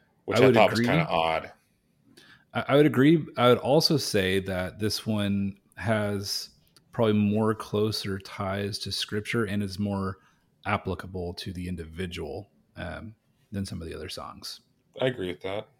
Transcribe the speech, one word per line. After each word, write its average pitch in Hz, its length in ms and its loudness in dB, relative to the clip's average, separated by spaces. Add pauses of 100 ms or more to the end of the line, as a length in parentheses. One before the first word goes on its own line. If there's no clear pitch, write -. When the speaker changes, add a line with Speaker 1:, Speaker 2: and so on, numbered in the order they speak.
(240)
Speaker 1:
which 104 140 0
Speaker 2:
I 120 40 8
Speaker 1:
I 135 40 8
Speaker 2:
would 127 80 6
Speaker 1:
thought 107 160 8
was 110 100 0
Speaker 2:
agree. 120 60 2
Speaker 1:
kinda 85 220 4
odd. 82 440 0 (1000)
Speaker 2:
I, 117 160 -2
I 131 80 6
would 151 100 8
agree. 143 380 6 (120)
I 123 120 6
would 120 100 6
also 156 380 2
say 98 440 2
that 92 400 -6
this - 260 -2
one 101 520 0 (180)
has 104 760 -4 (420)
probably 110 220 2
more 107 400 2
closer 104 640 -4
ties 101 640 -6
to 98 120 -8
scripture 107 520 -4
and 101 180 -4
is 95 160 -8
more 98 400 -2 (480)
applicable 92 680 -4
to - 180 -12
the 87 160 -8
individual, 82 840 -8 (260)
um, 90 380 -10 (380)
than 101 120 -4
some 92 160 -10
of - 80 -10
the 80 60 -10
other 80 140 -10
songs. - 520 -14 (400)
Speaker 1:
I 127 60 0
agree 98 220 -4
with - 140 -8
that. 101 260 -8 (100)